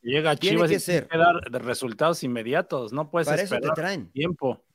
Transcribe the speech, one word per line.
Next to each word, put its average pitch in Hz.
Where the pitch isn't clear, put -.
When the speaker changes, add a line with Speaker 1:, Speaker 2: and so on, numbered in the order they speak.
Speaker 1:
llega 147
Speaker 2:
Tiene 165
Speaker 1:
Chivas 170
Speaker 2:
que 202
Speaker 1:
y -
tiene 175
Speaker 2:
ser. -
Speaker 1:
que 160
dar 170
de 123
resultados 123
inmediatos, 123
no 147
puedes 170
Speaker 2:
Para 151
eso 196
te -
Speaker 1:
esperar 139
Speaker 2:
traen. 156
Speaker 1:
tiempo. 139